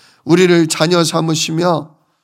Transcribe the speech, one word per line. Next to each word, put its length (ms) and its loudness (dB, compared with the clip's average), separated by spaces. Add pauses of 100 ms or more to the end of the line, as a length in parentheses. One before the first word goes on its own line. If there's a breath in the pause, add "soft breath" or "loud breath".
(260 soft breath)
우리를 420 2
자녀 360 0
삼으시며 920 -4 (280)